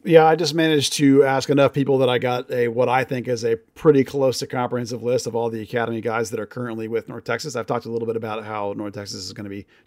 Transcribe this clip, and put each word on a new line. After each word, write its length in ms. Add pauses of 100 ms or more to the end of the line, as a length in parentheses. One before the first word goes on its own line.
Yeah, 220
I 100
just 180
managed 400
to 300
ask 260
enough 220
people 260
that 100
I 100
got 340
a, 160
what 200
I 140
think 240
is 180
a 120
pretty 480
close 340
to 80
comprehensive 560
list 240
of 80
all 160
the 120
Academy 380
guys 300
that 80
are 80
currently 400
with 220
North 160
Texas. 320
I've 100
talked 200
a 40
little 160
bit 80
about 300
how 320
North 180
Texas 300
is 80
gonna 160
be 180 (200)